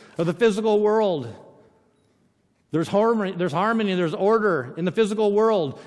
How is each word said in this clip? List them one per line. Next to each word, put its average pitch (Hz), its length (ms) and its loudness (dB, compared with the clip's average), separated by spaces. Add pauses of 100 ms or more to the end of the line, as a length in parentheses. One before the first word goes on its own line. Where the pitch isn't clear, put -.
(180)
of 170 80 -2
the 170 80 0
physical 214 460 2
world. 202 540 0 (1400)
There's 156 160 -2
harmony, 208 460 0
there's 175 180 -4
harmony, 208 440 0
there's 170 180 0
order 208 640 0
in 165 80 -4
the 180 60 -2
physical 214 400 0
world. 202 560 0